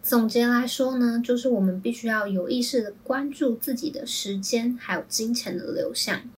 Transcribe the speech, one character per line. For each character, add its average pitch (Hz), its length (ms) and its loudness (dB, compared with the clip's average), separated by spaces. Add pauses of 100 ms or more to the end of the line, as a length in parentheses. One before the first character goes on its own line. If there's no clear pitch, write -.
总 233 240 4
结 233 180 4
来 240 220 4
说 262 300 0
呢， 240 260 2
就 247 140 2
是 247 100 0
我 226 140 4
们 185 180 2
必 233 140 -2
须 226 160 -4
要 214 180 0
有 190 220 -2
意 247 120 2
识 240 200 2
地 208 100 -4 (100)
关 277 300 -2
注 262 240 0
自 269 180 -4
己 247 160 -4
的 - 160 -8
时 196 320 -4
间， 233 400 0
还 196 180 -4
有 - 120 -4
金 226 260 -2
钱 185 240 -4
的 - 140 -6
流 - 220 -2
向 - 300 -2 (160)